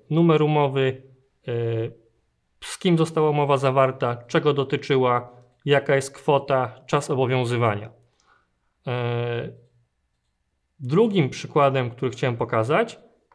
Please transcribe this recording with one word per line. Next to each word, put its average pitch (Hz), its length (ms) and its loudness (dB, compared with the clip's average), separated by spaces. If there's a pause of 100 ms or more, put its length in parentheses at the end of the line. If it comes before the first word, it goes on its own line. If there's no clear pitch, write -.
(100)
numer 156 320 4
umowy, 135 600 0 (460)
e, 127 40 -6 (1080)
z - 180 -14
kim 175 200 2
została 160 320 0
umowa 143 260 2
zawarta, 131 600 0
czego 147 360 0
dotyczyła, 131 800 0 (320)
jaka 139 320 2
jest 135 180 -4
kwota, 135 600 0 (120)
czas 143 240 -2
obowiązywania. 120 800 0 (960)
E, 120 840 -6 (1120)
drugim 160 500 2
przykładem, 135 600 0
który 123 200 -6
chciałem 120 260 -4
pokazać, 120 640 -2 (360)